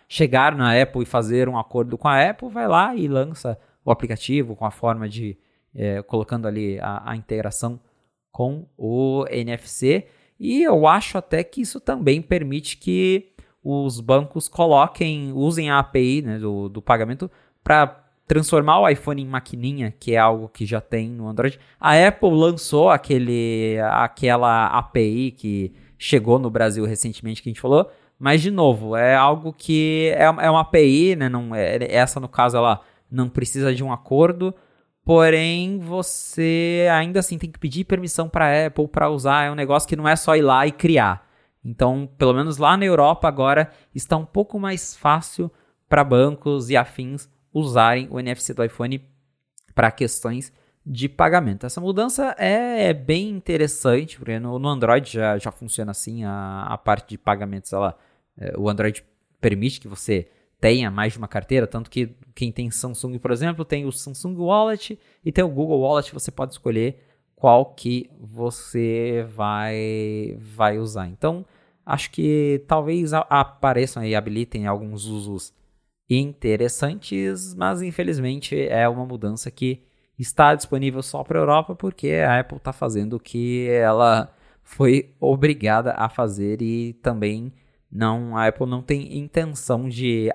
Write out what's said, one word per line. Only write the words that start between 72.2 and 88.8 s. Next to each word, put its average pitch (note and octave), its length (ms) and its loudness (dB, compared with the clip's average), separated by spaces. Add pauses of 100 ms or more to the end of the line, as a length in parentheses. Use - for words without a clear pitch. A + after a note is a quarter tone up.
talvez D#3 460 -2
a-, D#3+ 160 -2
apareçam C3 760 0
e A2 100 -2
habilitem G#2+ 540 -4
alguns G#2 380 -6
usos G#2 480 -10 (560)
interessantes, C#3+ 1500 -2
mas F#3 260 -4
infelizmente D3+ 840 -6
é A#2 220 2
uma B2 160 -6
mudança A2+ 440 -8
que B2+ 340 -6 (340)
está D3 360 4
disponível C3+ 480 -4
só C#3+ 220 -10
pra E3 160 -2
Europa, D#3 360 2
porque F3+ 340 -6
a D3 300 2
Apple C#3 200 -8
tá C3+ 140 -10
fazendo A2 400 -4
o A#2 60 -6
que A#2+ 500 -6
ela A2+ 600 4 (320)
foi C3+ 560 2
obrigada C3 760 0
a A2+ 160 -2
fazer G#2 520 -4
e A#2 400 -4
também A2+ 520 -4 (380)
não, A2+ 460 -2
a A2+ 100 2
Apple B2+ 200 -2
não B2 160 -6